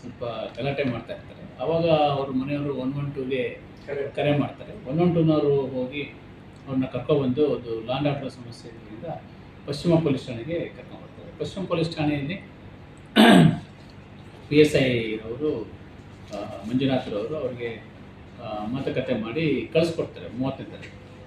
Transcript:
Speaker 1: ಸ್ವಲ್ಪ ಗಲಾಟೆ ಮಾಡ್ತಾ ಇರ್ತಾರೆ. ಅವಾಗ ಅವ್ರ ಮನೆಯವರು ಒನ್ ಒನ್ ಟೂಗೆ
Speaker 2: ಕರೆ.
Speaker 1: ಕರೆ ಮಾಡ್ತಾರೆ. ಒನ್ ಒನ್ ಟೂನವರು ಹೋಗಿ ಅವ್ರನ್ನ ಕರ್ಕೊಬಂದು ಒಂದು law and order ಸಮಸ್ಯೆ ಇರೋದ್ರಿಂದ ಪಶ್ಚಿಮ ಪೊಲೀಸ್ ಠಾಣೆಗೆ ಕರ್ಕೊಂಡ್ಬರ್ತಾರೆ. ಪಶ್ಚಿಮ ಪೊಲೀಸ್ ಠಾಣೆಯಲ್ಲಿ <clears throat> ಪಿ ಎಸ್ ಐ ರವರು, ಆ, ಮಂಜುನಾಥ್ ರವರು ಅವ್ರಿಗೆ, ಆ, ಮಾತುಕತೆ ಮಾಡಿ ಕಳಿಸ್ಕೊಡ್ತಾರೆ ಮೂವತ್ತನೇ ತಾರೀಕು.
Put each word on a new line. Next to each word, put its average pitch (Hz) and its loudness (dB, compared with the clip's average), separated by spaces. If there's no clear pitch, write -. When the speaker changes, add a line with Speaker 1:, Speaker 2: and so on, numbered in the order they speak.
Speaker 1:
ಸ್ವಲ್ಪ 123 -12
ಗಲಾಟೆ 139 0
ಮಾಡ್ತಾ 123 -4
ಇರ್ತಾರೆ. - -14
ಅವಾಗ 165 4
ಅವ್ರ 143 4
ಮನೆಯವರು 143 -2
ಒನ್ 127 -4
ಒನ್ 143 -4
ಟೂಗೆ 127 -2
Speaker 2:
ಕರೆ. 139 -4
Speaker 1:
ಕರೆ 143 4
ಮಾಡ್ತಾರೆ. - -6
ಒನ್ 156 2
ಒನ್ 175 6
ಟೂನವರು 147 6
ಹೋಗಿ 127 -4
ಅವ್ರನ್ನ 131 0
ಕರ್ಕೊಬಂದು 135 2
ಒಂದು 120 -2
law 123 -2
and 143 2
order 135 -2
ಸಮಸ್ಯೆ 120 -14
ಇರೋದ್ರಿಂದ 113 -12
ಪಶ್ಚಿಮ 160 4
ಪೊಲೀಸ್ 143 2
ಠಾಣೆಗೆ 127 -4
ಕರ್ಕೊಂಡ್ಬರ್ತಾರೆ. - -12
ಪಶ್ಚಿಮ 175 -6
ಪೊಲೀಸ್ 165 0
ಠಾಣೆಯಲ್ಲಿ 147 -2
<clears throat> - 6
ಪಿ 147 2
ಎಸ್ 151 10
ಐ 117 2
ರವರು, 117 -4
ಆ, 101 -8
ಮಂಜುನಾಥ್ 127 2
ರವರು 101 -4
ಅವ್ರಿಗೆ, 120 -6
ಆ, 107 -6
ಮಾತುಕತೆ 127 -2
ಮಾಡಿ 135 0
ಕಳಿಸ್ಕೊಡ್ತಾರೆ 165 0
ಮೂವತ್ತನೇ - -4
ತಾರೀಕು. - -16